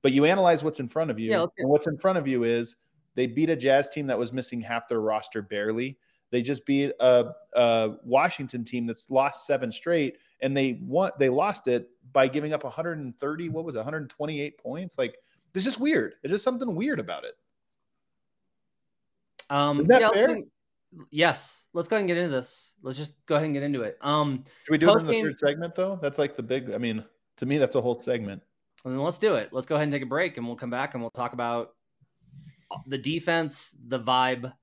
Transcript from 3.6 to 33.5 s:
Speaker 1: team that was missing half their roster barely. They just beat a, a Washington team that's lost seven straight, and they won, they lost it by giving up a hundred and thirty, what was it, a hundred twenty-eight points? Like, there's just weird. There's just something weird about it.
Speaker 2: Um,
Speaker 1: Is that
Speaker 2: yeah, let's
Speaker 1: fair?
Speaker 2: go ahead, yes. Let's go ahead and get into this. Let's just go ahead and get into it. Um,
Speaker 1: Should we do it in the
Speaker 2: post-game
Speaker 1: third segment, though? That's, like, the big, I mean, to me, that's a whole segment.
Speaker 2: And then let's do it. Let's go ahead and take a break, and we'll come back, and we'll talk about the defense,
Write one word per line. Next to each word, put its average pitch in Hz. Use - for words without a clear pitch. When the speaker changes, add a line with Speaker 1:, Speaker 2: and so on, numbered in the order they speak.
Speaker 1:
team 143
that 117
was 117
missing 120
half 117
their 113
roster 107
barely. 110
They 123
just 131
beat 139
a, 123
a 113
Washington 131
team 120
that's 113
lost 135
seven 127
straight, 160
and 135
they 135
won, 147
they 135
lost 156
it 123
by 131
giving 147
up 147
a 127
hundred 160
and 127
thirty, 156
what 160
was 151
it, 113
a 110
hundred 151
twenty-eight 147
points? 165
Like, 123
there's 190
just 262
weird. 262
There's 147
just 202
something 240
weird 226
about 85
it. 62
Speaker 2:
Um, 143
Speaker 1:
Is 156
that 247
Speaker 2:
yeah, 226
let's 202
Speaker 1:
fair? 247
Speaker 2:
go 330
ahead, 202
yes. -
Let's 170
go 220
ahead 214
and 190
get 175
into 175
this. -
Let's 131
just 151
go 147
ahead 151
and 151
get 139
into 143
it. 107
Um, 143
Speaker 1:
Should -
we 156
do 160
it 202
in 226
the 180
Speaker 2:
post-game 220
Speaker 1:
third 143
segment, 160
though? 185
That's, 143
like, 143
the 135
big, 127
I 104
mean, 113
to -
me, 139
that's 135
a 127
whole 120
segment. 110
Speaker 2:
And 127
then 135
let's 170
do 214
it. 107
Let's 127
go 156
ahead 151
and 147
take 143
a 131
break, 160
and 117
we'll 117
come 120
back, 127
and 120
we'll 117
talk 120
about 120
the 135
defense, 160